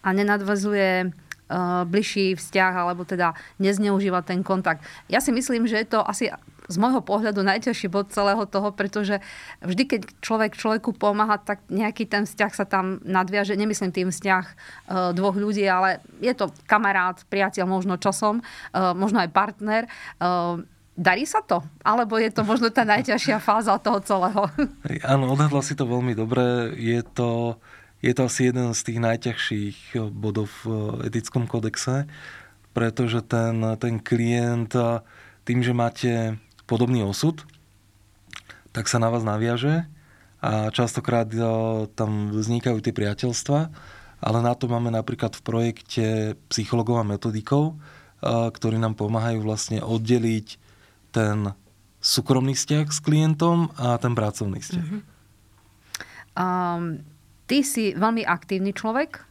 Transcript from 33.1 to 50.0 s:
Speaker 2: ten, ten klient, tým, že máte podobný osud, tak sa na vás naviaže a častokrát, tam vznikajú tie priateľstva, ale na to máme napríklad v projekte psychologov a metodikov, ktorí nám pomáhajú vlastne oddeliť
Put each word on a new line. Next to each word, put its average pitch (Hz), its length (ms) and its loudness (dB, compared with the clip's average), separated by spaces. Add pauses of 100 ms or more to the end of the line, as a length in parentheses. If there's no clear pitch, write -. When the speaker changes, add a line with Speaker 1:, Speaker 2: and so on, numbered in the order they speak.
Speaker 2:
ten, 113 480 0
ten 117 240 -2
klient, 120 720 0 (720)
tým, 123 160 2
že 120 160 2
máte 120 360 0 (520)
podobný 120 400 2
osud, 147 400 0 (1300)
tak 110 160 -4
sa - 80 0
na 113 160 4
vás 117 80 0
naviaže 117 640 0 (560)
a 107 320 0
častokrát, 117 560 0 (640)
tam 104 400 -2
vznikajú 117 480 0
tie - 160 -2
priateľstva, 123 720 0 (560)
ale 113 160 2
na 120 160 2
to - 80 -4
máme 120 240 0
napríklad 113 480 -2
v - 80 -20
projekte 113 640 -2 (420)
psychologov 117 560 0
a - 0 -
metodikov, 113 720 0 (480)
ktorí 117 560 0
nám 110 160 -2
pomáhajú 110 480 -2
vlastne 107 400 -4
oddeliť 113 800 0 (500)